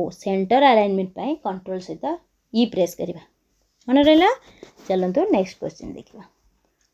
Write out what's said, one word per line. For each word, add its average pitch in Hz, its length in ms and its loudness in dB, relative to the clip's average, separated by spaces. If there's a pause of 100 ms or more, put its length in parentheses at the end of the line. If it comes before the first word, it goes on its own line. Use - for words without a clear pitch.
(220)
ସେଣ୍ଟର 196 420 0 (100)
ଆଲାଇନମେଣ୍ଟ 196 440 0
ପାଇଁ 226 160 -6 (120)
କଣ୍ଟ୍ରୋଲ 185 420 -8
ସହିତ 165 180 -12 (480)
ଇ 226 80 2 (120)
ପ୍ରେସ୍ 180 260 -2
କରିବା। 170 240 -10 (640)
ମନେ 262 200 4
ରହିଲା? 320 220 6 (580)
ଚାଲନ୍ତୁ 185 320 0 (160)
ନେକ୍ସଟ 190 260 -4
କ୍ୱେଶ୍ଚିନ୍ - 360 -12
ଦେଖିବା। - 260 -20 (720)